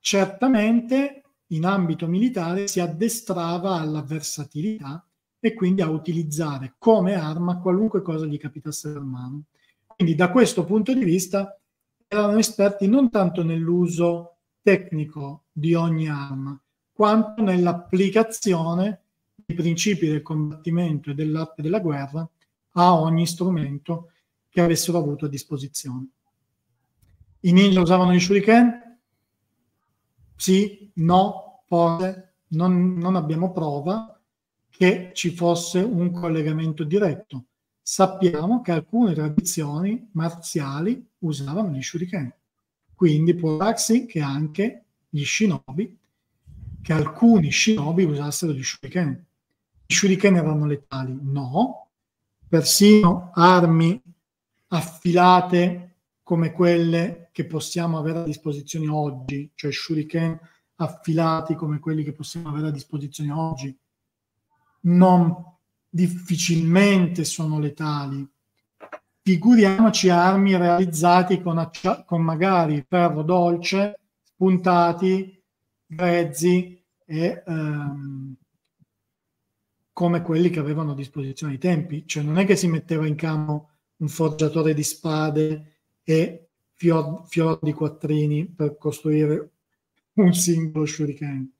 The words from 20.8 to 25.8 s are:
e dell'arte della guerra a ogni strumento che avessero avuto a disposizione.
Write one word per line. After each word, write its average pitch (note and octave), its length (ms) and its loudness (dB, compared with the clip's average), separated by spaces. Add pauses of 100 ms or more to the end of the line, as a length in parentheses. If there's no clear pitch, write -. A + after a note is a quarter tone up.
e C#3+ 40 -6
dell'arte D#3 480 -6
della F3+ 180 -2
guerra D3+ 480 -6 (440)
a F3 220 6
ogni E3 320 2
strumento E3+ 840 -6 (380)
che - 120 -2
avessero E3+ 380 2
avuto D3 280 -4
a - 20 -4
disposizione. C3+ 800 -10 (1300)